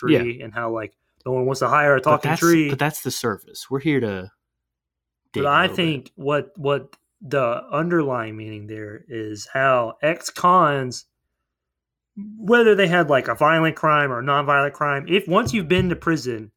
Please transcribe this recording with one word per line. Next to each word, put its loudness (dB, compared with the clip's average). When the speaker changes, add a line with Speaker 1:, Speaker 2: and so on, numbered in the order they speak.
Speaker 1:
Yeah. 2
Speaker 2:
tree -6
and -16
how, -6
like, -8
no -4
one 0
wants -2
to 0
hire 4
a 2
Speaker 1:
But -6
Speaker 2:
talking 2
Speaker 1:
that's, -2
Speaker 2:
tree. 4
Speaker 1:
but -4
that's -2
the -6
surface. -8
We're -4
here 0
to -6
dig -2
Speaker 2:
But 0
Speaker 1:
a 2
Speaker 2:
I 4
Speaker 1:
little -2
bit. -
Speaker 2:
think -4
what, -4
what -4
the -2
underlying -2
meaning -14
there -14
is -10
how 0
ex-cons, 0
whether 6
they 4
had, 4
like, 2
a -2
violent 2
crime 2
or -4
a -6
nonviolent 2
crime, -2
if 0
once 0
you've -2
been 2
to -2
prison -4